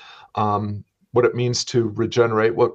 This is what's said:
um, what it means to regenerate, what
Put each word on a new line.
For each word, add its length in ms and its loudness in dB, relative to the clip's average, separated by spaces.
um, 500 -2
what 120 4
it 100 0
means 320 -2
to 240 0
regenerate, 640 0
what 200 2